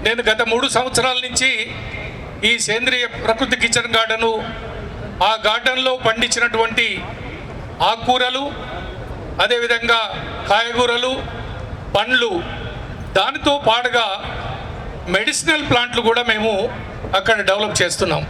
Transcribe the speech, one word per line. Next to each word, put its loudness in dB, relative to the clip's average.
నేను 0
గత 2
మూడు 2
సంవత్సరాల 2
నుంచి 0
ఈ 0
సేంద్రియ 0
ప్రకృతి 0
కిచెన్ 0
గార్డెను, 2
ఆ 4
గార్డెన్లో 2
పండించినటువంటి 2
ఆకుకూరలు, 2
అదేవిధంగా 2
కాయగూరలు, 2
పండ్లు, 2
దానితో 2
పాటుగా 4
మెడిసినల్ 2
ప్లాంట్లు 2
కూడా 4
మేము 2
అక్కడ 2
డెవలప్ 2
చేస్తున్నాం. 0